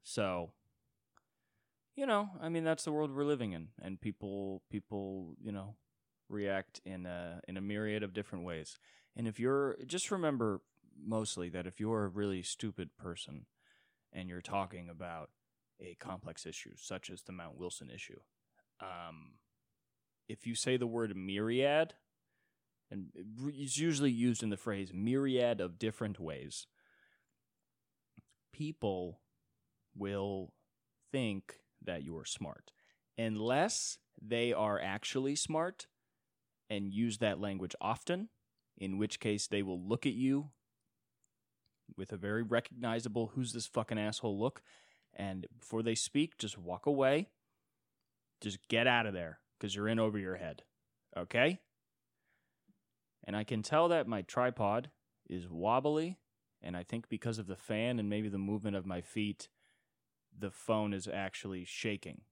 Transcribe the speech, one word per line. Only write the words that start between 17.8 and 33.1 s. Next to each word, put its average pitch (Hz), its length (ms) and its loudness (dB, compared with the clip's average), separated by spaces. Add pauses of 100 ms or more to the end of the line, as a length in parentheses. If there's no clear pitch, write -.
issue, - 300 -14 (600)
um, 85 540 -12 (920)
if - 160 -10
you 117 120 -4
say 127 200 2
the 120 120 2
word 113 280 0
myriad, 117 760 2 (960)
and 98 200 -8 (360)
it's 139 320 -4
usually 147 320 6
used 120 320 4
in 110 80 2
the 101 60 2
phrase 98 360 -2
myriad 120 680 4
of 90 180 -2
different 110 400 -2
ways, 73 480 -8 (1900)
people 101 680 -2 (760)
will 98 560 -2 (580)
think 110 460 -2 (260)
that 85 220 -4
you're 78 200 -8
smart. - 480 -8 (460)